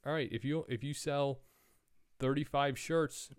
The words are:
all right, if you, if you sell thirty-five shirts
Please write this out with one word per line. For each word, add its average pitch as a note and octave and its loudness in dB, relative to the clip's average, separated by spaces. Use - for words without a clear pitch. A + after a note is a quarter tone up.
all C#3+ 0
right, D3 0
if A#2 -4
you, D#3 0
if G#2+ -2
you C#3+ -4
sell C#3+ 0
thirty-five C#3 2
shirts D#3+ 0